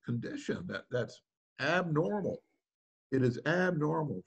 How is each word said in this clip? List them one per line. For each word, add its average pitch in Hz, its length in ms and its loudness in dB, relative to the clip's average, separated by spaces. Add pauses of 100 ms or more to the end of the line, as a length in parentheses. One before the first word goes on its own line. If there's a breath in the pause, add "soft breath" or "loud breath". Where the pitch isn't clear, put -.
condition 120 640 -4
that, 104 240 -6
that's 123 300 -4 (400)
abnormal. 165 800 0 (720)
It 131 100 4
is 120 240 4
abnormal 156 800 2